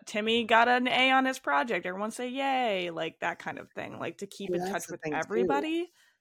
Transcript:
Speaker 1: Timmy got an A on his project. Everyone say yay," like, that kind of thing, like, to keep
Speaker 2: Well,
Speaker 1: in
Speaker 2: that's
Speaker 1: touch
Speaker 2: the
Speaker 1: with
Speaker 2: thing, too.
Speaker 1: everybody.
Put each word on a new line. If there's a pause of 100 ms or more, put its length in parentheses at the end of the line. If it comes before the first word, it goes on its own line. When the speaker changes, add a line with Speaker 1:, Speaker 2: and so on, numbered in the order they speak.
Speaker 1:
Timmy
got
an
A
on
his
project.
Everyone
say
yay,"
like,
that
kind
of
thing,
like,
to
keep
Speaker 2:
Well,
Speaker 1:
in
Speaker 2:
that's
Speaker 1:
touch
Speaker 2:
the
Speaker 1:
with
Speaker 2:
thing,
too.
Speaker 1:
everybody. (280)